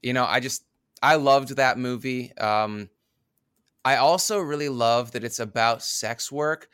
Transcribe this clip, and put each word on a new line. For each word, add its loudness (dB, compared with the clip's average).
you -2
know, 2
I 0
just, -8
I 6
loved 2
that 2
movie. -6
Um, -2
I 4
also 2
really -4
love 0
that -6
it's -8
about 0
sex -6
work, -4